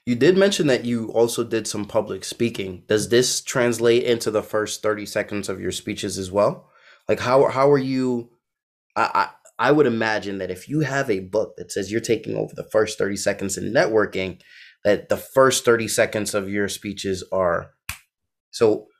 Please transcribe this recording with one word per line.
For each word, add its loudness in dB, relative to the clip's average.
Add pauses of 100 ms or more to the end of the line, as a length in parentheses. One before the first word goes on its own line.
You 0
did 6
mention 2
that 2
you -4
also 2
did -2
some -4
public -4
speaking. -6
Does 0
this 2
translate 2
into 0
the 0
first -4
thirty -4
seconds -6
of -6
your -6
speeches -8
as -8
well? 0 (360)
Like, 0
how, 4
how 2
are 6
you, -2 (640)
I, 0 (300)
I, 2
I 4
would 6
imagine -2
that -6
if -10
you -2
have -2
a 0
book -4
that -14
says -4
you're -2
taking -2
over -6
the -12
first 0
thirty -2
seconds -4
in -6
networking, 0 (420)
that 0
the 0
first 2
thirty 4
seconds 0
of -2
your -2
speeches -6
are, 0 (800)
so 2 (120)